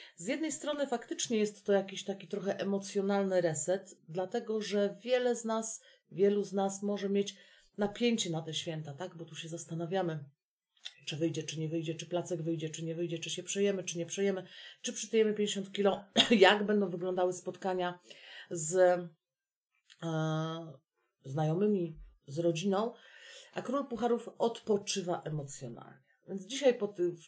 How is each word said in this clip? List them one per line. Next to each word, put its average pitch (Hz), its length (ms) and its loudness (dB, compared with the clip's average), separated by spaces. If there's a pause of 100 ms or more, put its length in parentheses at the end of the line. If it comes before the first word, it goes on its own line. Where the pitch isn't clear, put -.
(160)
Z 170 120 -10
jednej 302 240 -2
strony 285 360 -2
faktycznie 240 500 -2
jest 208 280 -2
to 202 80 4
jakiś 190 300 0
taki 190 240 -8
trochę 196 320 -4
emocjonalny 196 840 0
reset, 170 560 0 (120)
dlatego 202 520 -4
że 202 420 0
wiele 247 320 2
z 220 100 -6
nas, 220 380 -2 (280)
wielu 202 320 4
z 175 100 -8
nas 196 300 0
może 202 260 -2
mieć 202 260 0 (420)
napięcie 208 520 2
na 160 120 -2
te 156 120 -8
święta, 156 400 -6
tak? 180 240 -10
Bo - 80 -12
tu 165 100 -16
się 160 140 -12
zastanawiamy, 165 720 -2 (840)
czy 151 120 -6
wyjdzie, 156 260 -2
czy 156 160 -8
nie 156 100 -2
wyjdzie, 165 260 -2
czy 160 100 -10
placek 170 360 -4
wyjdzie, 160 280 -2
czy 160 160 -8
nie 160 100 -6
wyjdzie, 165 240 -4
czy - 100 -8
się - 140 -6
przejemy, 196 400 0
czy 175 140 -6
nie 170 80 -4
przejemy, 190 380 -2 (380)
czy 233 120 -6
przytyjemy 214 400 2
pięćdziesiąt 202 380 -2
kilo, 196 320 2 (160)
<clears throat> - 120 6 (160)
jak 208 180 6
będą 202 240 2
wyglądały 180 440 0
spotkania 180 680 -4 (520)
z, 165 240 0 (1300)
e, 160 680 -2 (520)
znajomymi, 160 760 2 (280)
z 139 120 -8
rodziną, 185 540 2 (600)
a - 80 -6
król 262 260 -2
pucharów 233 500 0
odpoczywa 202 840 0
emocjonalnie. - 840 -8 (200)
Więc 190 180 -6
dzisiaj 262 280 4
po 208 140 -2
tym 175 300 -2 (100)